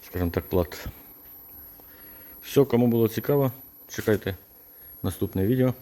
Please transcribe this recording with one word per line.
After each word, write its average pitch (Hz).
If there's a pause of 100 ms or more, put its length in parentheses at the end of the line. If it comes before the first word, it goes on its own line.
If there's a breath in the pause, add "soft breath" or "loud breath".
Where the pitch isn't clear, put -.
скажімо 87
так, -
плат. - (1500 loud breath)
Все, -
кому 120
було 113
цікаво, 135 (360)
чекайте 98 (640 loud breath)
наступне 98
відео. 127